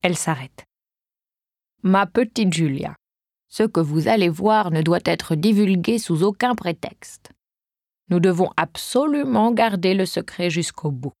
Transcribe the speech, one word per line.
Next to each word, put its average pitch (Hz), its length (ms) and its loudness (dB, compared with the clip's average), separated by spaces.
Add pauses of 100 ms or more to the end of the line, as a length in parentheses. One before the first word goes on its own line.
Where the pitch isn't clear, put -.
Elle 180 160 -2
s'arrête. « 131 480 -8 (1160)
Ma 196 240 2
petite 226 440 0
Julia, 156 440 -2 (520)
ce - 140 -4
que 220 180 2
vous 156 280 0
allez 202 220 4
voir 190 420 0
ne 160 100 0
doit 170 240 2
être 165 300 -2
divulgué 196 640 2
sous 170 240 -2
aucun 233 320 0
prétexte. - 760 -12 (800)
Nous 180 100 2
devons 180 380 2
absolument 254 960 0
garder 202 420 0
le 190 140 0
secret - 420 -6
jusqu'au 160 400 -4
bout. » 131 320 -8